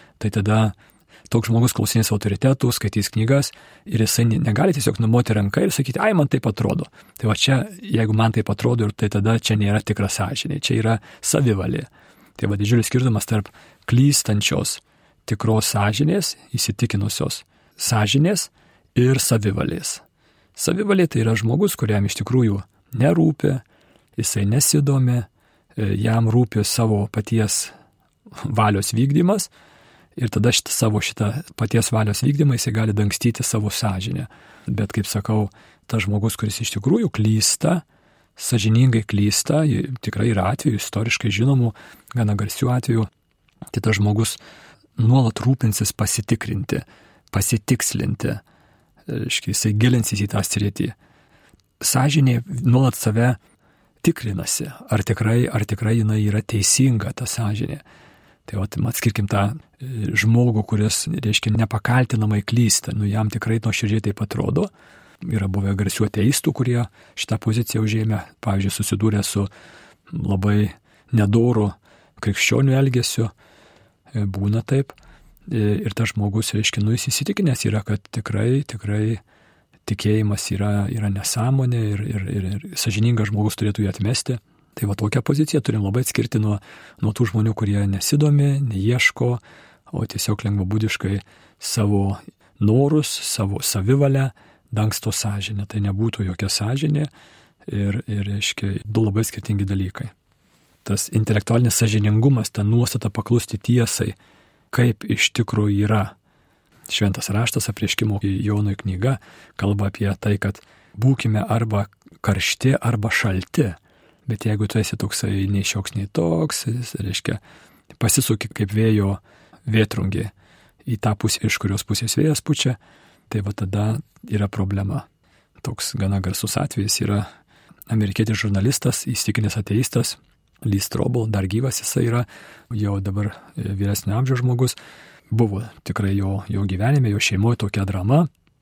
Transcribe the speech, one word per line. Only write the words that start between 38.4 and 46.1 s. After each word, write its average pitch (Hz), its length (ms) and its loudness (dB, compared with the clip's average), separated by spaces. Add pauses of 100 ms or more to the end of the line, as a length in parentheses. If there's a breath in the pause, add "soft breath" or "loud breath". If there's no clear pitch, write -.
klysta, 107 640 2
i-, 139 240 2 (100)
tikrai 110 300 0
yra 101 240 2
atvejų, 120 240 0
istoriškai 110 560 -2
žinomų, 120 400 2 (400 loud breath)
gana 107 240 2
garsių 104 400 -2
atvejų, 113 300 0 (680)
tai 101 80 -2
tas 107 160 0
žmogus 104 400 0 (640 loud breath)
nuolat 120 400 4
rūpinsis 117 560 0
pasitikrinti, - 840 -2 (540 soft breath)